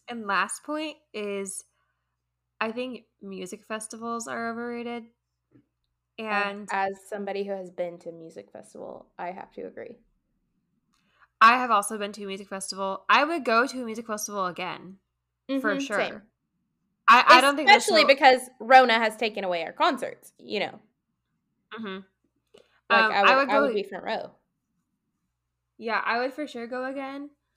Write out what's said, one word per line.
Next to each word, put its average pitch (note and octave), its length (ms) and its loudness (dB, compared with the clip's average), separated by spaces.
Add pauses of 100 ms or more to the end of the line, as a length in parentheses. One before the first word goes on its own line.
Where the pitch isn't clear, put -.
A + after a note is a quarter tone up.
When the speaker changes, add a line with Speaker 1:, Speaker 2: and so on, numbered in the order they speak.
Speaker 1:
and A3+ 200 -10
last G3 360 -2
point D4+ 340 -8 (160)
is G3+ 500 -8 (960)
I A3 120 -4
think B3 340 -10 (160)
music F#3+ 440 -14
festivals A3+ 600 -10
are A#3 240 -8
overrated. A#3+ 540 -10 (1200)
Speaker 2:
As, G3+ 200 -2
Speaker 1:
And G3+ 220 -12
Speaker 2:
as G3 360 -4
somebody G3+ 360 -6
who G3+ 80 -6
has F#3 180 -8
been F3 300 -8
to F3 120 -14
music E3 400 -20
festival, - 680 -18
I F3+ 140 -10
have F#3+ 220 -16
to - 100 -14
agree. - 340 -16 (1400)
Speaker 1:
I A#3 180 8
have B3 140 -2
also G#3 260 0
been G#3 160 -6
to G#3 100 -14
a G3 40 -10
music G3 220 -10
festival. F#3+ 600 -8
I A#3+ 140 6
would D4+ 220 -4
go A#3 220 2
to B3+ 140 -10
a A#3+ 40 -8
music A3+ 220 -10
festival G#3 400 -6
again, F3+ 500 -10 (600)
for A3+ 200 -2
Speaker 2:
Mm-hmm, - 20 -4
Speaker 1:
sure. A3+ 180 -4
Speaker 2:
same. - 260 -4 (840)
Speaker 1:
I, A#3+ 200 10
I B3+ 140 10
don't C#4 140 4
think D4+ 140 2
this - 180 8
Speaker 2:
Especially E4 140 6
Speaker 1:
will - 60 4
Speaker 2:
because C4+ 420 6 (100)
Rona A#3+ 360 8
has A3 220 0
taken G#3+ 260 -4
away F3 200 -2
our - 100 -8
concerts, - 640 -2
you - 220 -6
know. - 180 -8 (960)
Speaker 1:
Mm-hmm. G3+ 260 -10 (880)
Speaker 2:
Like, A3+ 160 4
Speaker 1:
Um, G#3+ 60 0
Speaker 2:
I G3+ 120 2
would, G3+ 60 8
Speaker 1:
I C4 60 8
would C4+ 140 2
Speaker 2:
I G#3+ 100 2
would C#4+ 100 2
Speaker 1:
go A3+ 40 -4
Speaker 2:
be G3+ 100 -2
front G3 220 -10
row. - 260 -6 (1500)
Speaker 1:
Yeah, A3 260 -4
I A3+ 160 0
would C4+ 140 -2
for D4+ 140 -8
sure A#3 200 -12
go B3+ 180 -8
again C#4 440 -10 (280)